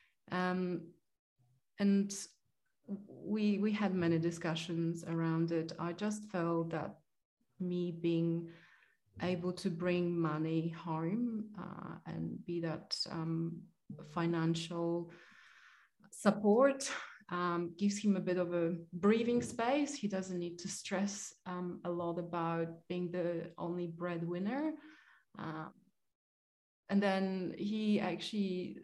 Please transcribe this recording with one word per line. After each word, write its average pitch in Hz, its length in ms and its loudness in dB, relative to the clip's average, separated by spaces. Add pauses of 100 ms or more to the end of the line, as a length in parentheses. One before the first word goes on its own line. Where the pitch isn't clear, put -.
(320)
Um, 180 500 0 (960)
and 202 340 6 (720)
we, 202 720 0
we 208 140 2
had 202 240 2
many 170 240 6
discussions 165 840 0
around 165 460 2
it. 165 280 0
I 170 140 -2
just 208 320 -4
felt 170 440 0
that 160 280 -4 (640)
me 180 400 -2
being 170 500 2 (760)
able 180 300 0
to 180 180 -2
bring 175 480 2
money 160 500 2
home, 185 760 -2 (140)
uh, - 360 -10 (100)
and 165 400 -6
be 170 140 -2
that, - 360 -4 (140)
um, 165 500 -2 (540)
financial 170 960 0 (1000)
support, 233 800 4 (380)
um, 175 480 0
gives 202 200 2
him 202 180 4
a 180 60 2
bit 180 160 2
of 175 160 2
a 170 220 2 (160)
breathing 226 500 4
space. 269 540 0
He 202 120 -2
doesn't 185 300 -4
need 175 220 -4
to - 80 -8
stress, - 680 -4 (120)
um, 180 400 -6
a 175 40 -2
lot 170 300 -2
about 165 480 -2 (220)
being 180 220 -2
the 175 460 -2
only 175 300 -2
breadwinner. 175 840 -2 (680)
Uh, 156 280 -8 (1200)
and 202 120 6
then 190 560 2
he 208 420 2
actually 180 840 -2